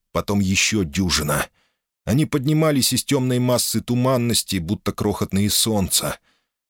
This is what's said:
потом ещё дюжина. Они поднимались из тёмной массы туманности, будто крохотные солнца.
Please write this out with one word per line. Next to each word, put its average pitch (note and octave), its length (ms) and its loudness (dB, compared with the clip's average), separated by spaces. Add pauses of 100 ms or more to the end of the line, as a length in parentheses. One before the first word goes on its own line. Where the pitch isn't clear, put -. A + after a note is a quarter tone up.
(120)
потом G2+ 280 -2
ещё G2 440 0
дюжина. D2+ 640 -2 (580)
Они D#3 220 2
поднимались D3+ 640 2
из B2 120 -2
тёмной B2+ 340 0
массы B2 420 0
туманности, B2 760 0
будто F2+ 360 -4
крохотные G#2 560 -2
солнца. G2+ 720 0 (520)